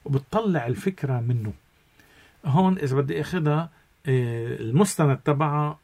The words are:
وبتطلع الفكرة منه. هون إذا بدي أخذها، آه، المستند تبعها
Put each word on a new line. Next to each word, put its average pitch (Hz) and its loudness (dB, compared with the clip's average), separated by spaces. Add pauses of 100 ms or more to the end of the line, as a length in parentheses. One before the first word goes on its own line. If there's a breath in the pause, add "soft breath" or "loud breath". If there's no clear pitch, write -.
وبتطلع 156 0
الفكرة 131 -2
منه. 113 -2 (920 soft breath)
هون 185 2
إذا 135 -2
بدي 143 0
أخذها، 156 -2 (360 soft breath)
آه، 120 -2
المستند 139 2
تبعها 147 0